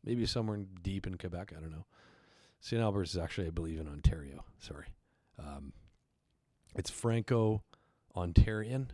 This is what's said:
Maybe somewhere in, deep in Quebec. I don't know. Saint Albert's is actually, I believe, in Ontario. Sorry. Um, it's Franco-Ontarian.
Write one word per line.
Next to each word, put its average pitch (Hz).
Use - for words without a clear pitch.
Maybe 117
somewhere 107
in, 98
deep 95
in 92
Quebec. 87
I 80
don't 80
know. 80
Saint 117
Albert's 101
is 98
actually, 85
I 82
believe, 82
in 78
Ontario. 71
Sorry. -
Um, 71
it's -
Franco-Ontarian. 110